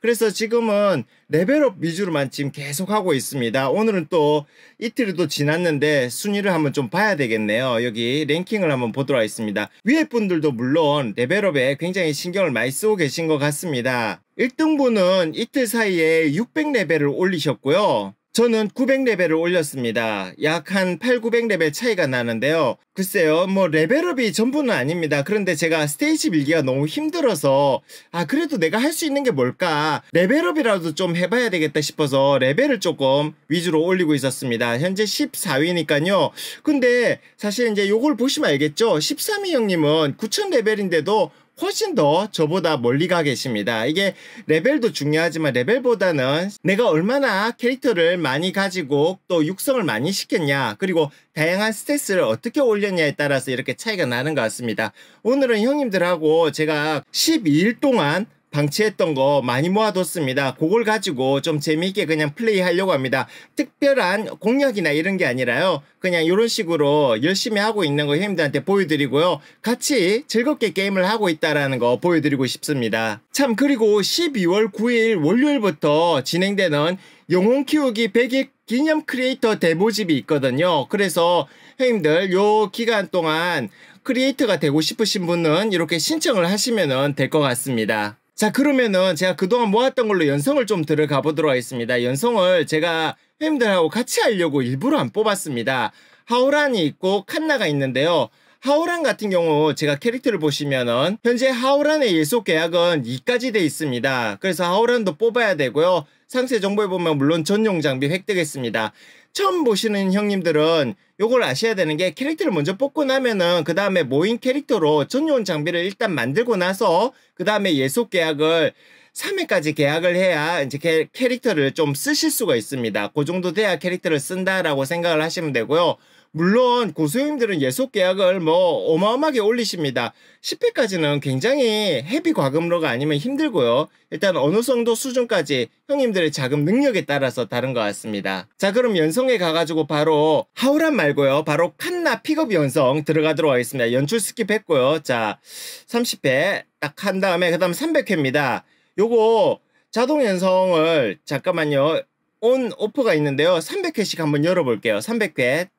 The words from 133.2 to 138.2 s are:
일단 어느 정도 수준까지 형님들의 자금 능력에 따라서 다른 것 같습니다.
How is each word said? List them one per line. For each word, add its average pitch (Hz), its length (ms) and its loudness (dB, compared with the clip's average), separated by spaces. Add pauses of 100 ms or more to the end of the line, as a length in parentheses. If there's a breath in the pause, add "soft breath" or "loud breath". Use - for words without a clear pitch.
일단 170 280 0
어느 160 240 2
정도 240 320 0
수준까지 208 720 -2 (200 soft breath)
형님들의 220 440 0
자금 143 320 -2
능력에 220 400 2
따라서 135 440 -2
다른 123 260 -4
것 120 60 0
같습니다. 101 760 -4